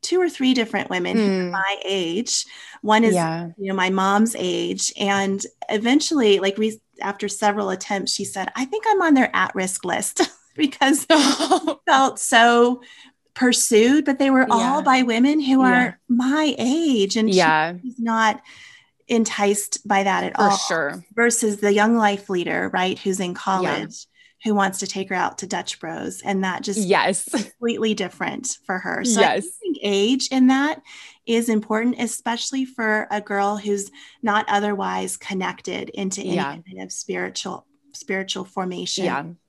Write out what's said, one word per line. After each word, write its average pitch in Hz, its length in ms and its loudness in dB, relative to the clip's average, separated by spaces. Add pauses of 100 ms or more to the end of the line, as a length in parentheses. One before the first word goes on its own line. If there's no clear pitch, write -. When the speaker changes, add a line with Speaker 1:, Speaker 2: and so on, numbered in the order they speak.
Speaker 1:
two 359 180 0
or 349 100 2
three 262 240 2
different 226 360 -2
women 180 260 -2
who 226 80 2
are 190 220 0
Speaker 2:
Hmm. 175 60 -6
Speaker 1:
my 190 240 -2 (100)
age. 190 600 -2 (360)
One 220 240 6
is, 208 100 6
Speaker 2:
Yeah. 170 420 -2
Speaker 1:
you 196 120 -8
know, 190 40 -2
my 185 160 0
mom's 196 480 2
age. 175 640 -4
And 196 420 0 (280)
eventually, 233 720 2
like, 196 180 -2
we, 214 240 -2 (200)
after 202 280 -6
several 208 400 0
attempts, 190 420 -4
she 202 140 -6
said, 190 280 -6
"I 262 120 -4
think 427 200 -6
I'm 415 160 2
on 330 120 4
their 262 200 4
at-risk 185 520 -2
list," - 360 -4 (200)
<laughs> - 160 -20
because 277 500 0
Speaker 2:
<laughs> - 20 -20
Speaker 1:
she 302 640 2 (140)
felt 269 320 4
so 240 640 4 (520)
pursued, 247 680 4
but 277 160 -2
they 269 100 2
were 262 220 4
all 247 280 2
Speaker 2:
Yeah. - 20 -4
Speaker 1:
by 262 220 4
women 247 360 2
who 262 220 4
Speaker 2:
Yeah. 254 100 6
Speaker 1:
are 247 280 2 (100)
my 262 500 2
age. 247 560 2
And 220 160 2
she 185 60 4
Speaker 2:
Yeah. 160 460 2
Speaker 1:
is 254 140 -12
not 226 440 0 (680)
enticed 208 800 -2
by 196 160 2
that 185 200 0
at 180 120 -6
Speaker 2:
For - 80 2
Speaker 1:
all. 202 140 4
Speaker 2:
sure. 165 560 -4
Speaker 1:
Versus 233 440 2
the 208 160 2
young 208 240 4
life 202 320 0
leader, 175 440 -2
right, 185 260 -2
who's 190 200 -4
in 180 120 -4
Speaker 2:
Yeah. 180 60 -8
Speaker 1:
college, 190 680 -4 (380)
who 214 120 0
wants 190 240 0
to 196 80 -6
take 190 220 -8
her 190 60 -4
out 180 240 -2
to 190 80 -10
Dutch 180 320 -8
Bros. 175 420 -10
And 190 220 -2
that 185 200 -4
just 202 160 -4
Speaker 2:
Yes. 190 480 2
<laughs> - 40 -10
Speaker 1:
completely 220 640 -2
different - 720 -8
for 185 140 -4
her. 185 240 -6
So 226 180 0
I 175 140 4
Speaker 2:
Yes. 202 120 -6 (140)
Speaker 1:
think 359 200 -4
age 208 460 0
in 262 200 4
that 277 340 0 (440)
is 233 240 0
important, 220 500 0
especially 240 680 -4
for 214 440 -2
a 208 120 -2
girl 202 360 -2
who's 202 320 -4 (320)
not 214 260 0
otherwise 190 720 -2
connected 185 720 -8
into 196 320 -6
any 180 140 -4
Speaker 2:
Yeah. 151 220 -4 (100)
Speaker 1:
kind 185 140 -16
of 185 100 -14
spiritual, 180 760 -8 (280)
spiritual 190 520 -8
formation 185 600 -6
Speaker 2:
Yeah. 139 180 -2 (260)